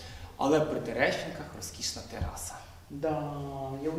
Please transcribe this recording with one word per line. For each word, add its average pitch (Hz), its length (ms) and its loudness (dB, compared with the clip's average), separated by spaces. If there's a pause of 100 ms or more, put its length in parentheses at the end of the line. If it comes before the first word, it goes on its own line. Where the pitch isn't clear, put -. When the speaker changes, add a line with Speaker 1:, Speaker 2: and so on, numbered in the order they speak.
(380)
Speaker 1:
але 147 220 8
при 151 200 2
Терещенках 147 640 2 (120)
розкішна - 440 -4 (100)
тераса. - 420 -4 (360)
Speaker 2:
Да, 147 440 0 (500)
я, 160 160 2